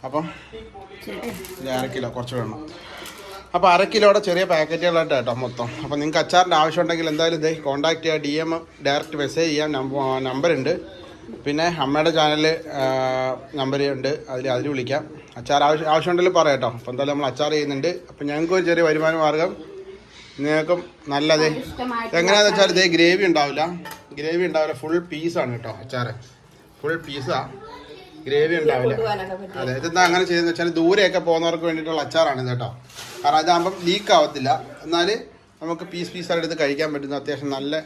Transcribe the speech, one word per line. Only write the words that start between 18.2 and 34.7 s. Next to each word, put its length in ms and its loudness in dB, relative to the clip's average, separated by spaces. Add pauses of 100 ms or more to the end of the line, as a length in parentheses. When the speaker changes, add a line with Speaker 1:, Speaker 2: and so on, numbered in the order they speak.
Speaker 1:
ഞങ്ങൾക്കും 300 0
ഒരു 100 0
ചെറിയ 200 4
വരുമാന 340 2
മാർഗ്ഗം, 300 2 (880)
നിങ്ങൾക്കും 360 2 (360)
നല്ലത്. 320 4 (160)
Speaker 2:
ഇഷ്ടമായിട്ട് 560 -6
Speaker 1:
എങ്ങനെയാണെന്ന് 340 6
വെച്ചാൽ 220 6
ഇതേ 100 6 (120)
ഗ്രേവി 340 6
ഉണ്ടാവില്ല, 320 2 (560)
ഗ്രേവി 300 -2
ഉണ്ടാവില്ല, 340 0
ഫുൾ 140 0 (160)
പീസാണ് 420 -2
കേട്ടോ 180 -10 (100)
അച്ചാർ, 240 -4 (720)
ഫുൾ 140 -2 (120)
പീസാ, 320 -4 (880)
ഗ്രേവി 340 2
ഉണ്ടാവില്ല. 320 2
Speaker 2:
കൊണ്ടുപോകാനൊക്കെ 480 -4
പറ്റും. 200 -12
Speaker 1:
അതെ, 180 -4
ഇതെന്താ 280 0
അങ്ങനെ 220 4
ചെയ്യുന്നത് 220 2
വെച്ചാൽ 180 -2 (100)
ദൂരെയൊക്കെ 480 4
പോകുന്നവർക്ക് 400 2
വേണ്ടിയിട്ടുള്ള 380 -2
അച്ചാറാണ് 380 2
ഇത് 100 -4
കേട്ടോ. 160 -4 (520)
കാരണം 220 4
ഇതാകുമ്പം 320 2 (120)
ലീക്ക് 300 0
ആവത്തില്ല, 320 2 (360)